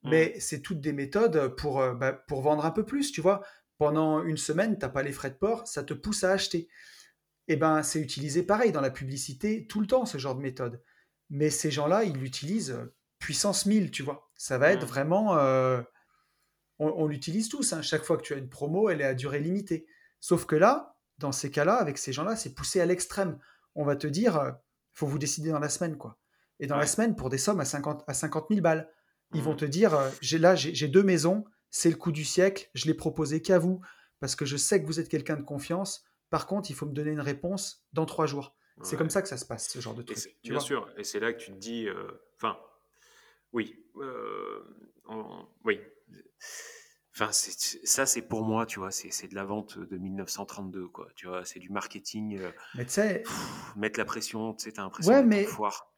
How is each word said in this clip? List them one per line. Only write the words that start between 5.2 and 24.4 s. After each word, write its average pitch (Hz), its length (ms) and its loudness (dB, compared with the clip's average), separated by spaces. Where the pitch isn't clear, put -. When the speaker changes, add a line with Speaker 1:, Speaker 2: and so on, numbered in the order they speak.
Speaker 2:
de 135 60 -16
port, 226 320 -2
ça 147 140 -6
te 143 100 -8
pousse 208 320 -4
à 185 80 6
acheter. 190 360 0
Eh - 80 4
ben, 156 260 4
c'est 156 180 -2
utilisé 143 420 -2
pareil 208 300 4
dans 151 80 0
la 135 100 2
publicité 139 760 -6
tout 214 140 -4
le 208 60 2
temps, 254 200 4
ce 247 100 -6
genre 135 180 -4
de 131 60 -6
méthode. 127 420 -6
Mais 147 220 2
ces 151 200 0
gens-là, 151 340 2
ils 160 120 -2
l'utilisent, 135 560 -4
euh, 120 220 -10
puissance - 480 0
mille, 202 240 4
tu - 120 -6
vois. 139 320 -8
Ça - 220 -4
va 147 160 8
être 190 120 2
Speaker 1:
Hmm. 131 40 -6
Speaker 2:
vraiment... 170 480 2
Euh, 131 460 4
on, 151 100 2
on 156 180 0
l'utilise 160 420 -2
tous, 285 240 -2
hein. 160 100 -4
Chaque 151 220 -2
fois 165 120 2
que 156 60 -2
tu - 120 -6
as 139 40 -6
une 135 100 -10
promo, 185 400 2
elle 160 120 2
est 139 40 0
à 135 100 2
durée 139 260 -2
limitée. 170 460 -2
Sauf - 260 2
que 151 100 2
là, 240 400 6
dans 139 140 -2
ces 139 180 -4
cas-là, 151 240 4
avec 185 240 0
ces - 140 -6
gens-là, 175 240 -2
c'est - 180 -8
poussé - 260 0
à 170 60 6
l'extrême. 180 520 0
On 151 100 -2
va 143 120 2
te 147 100 -4
dire, 170 300 4
euh, 135 140 2